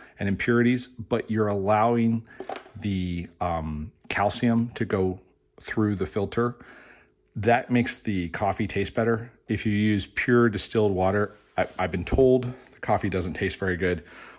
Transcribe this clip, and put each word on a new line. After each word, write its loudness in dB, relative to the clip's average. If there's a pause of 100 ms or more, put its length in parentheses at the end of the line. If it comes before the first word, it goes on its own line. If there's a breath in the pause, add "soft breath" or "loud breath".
(180 loud breath)
and -4
impurities, 2
but -4
you're 2
allowing 2 (500 loud breath)
the, -4 (120)
um, -4 (160)
calcium 0
to -4
go 0 (400)
through 0
the -4
filter. -2 (800 loud breath)
That 2
makes 2
the -4
coffee -2
taste -4
better. -2 (160)
If -2
you 0
use 2
pure 2
distilled 0
water, 0 (200)
I, 0 (120)
I've -2
been -4
told 4 (200)
the -20
coffee 0
doesn't -4
taste -4
very -2
good. -2 (360 loud breath)